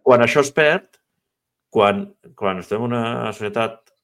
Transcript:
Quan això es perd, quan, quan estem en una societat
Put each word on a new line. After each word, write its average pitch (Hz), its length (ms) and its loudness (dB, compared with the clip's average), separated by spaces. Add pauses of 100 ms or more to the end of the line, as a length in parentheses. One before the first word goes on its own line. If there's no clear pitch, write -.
Quan 123 200 4
això 117 180 2
es 139 120 0
perd, 156 340 0 (840)
quan, 101 440 2 (200)
quan 95 240 -4
estem 101 200 -6
en 117 140 -4
una 117 400 -4
societat 107 580 -6 (140)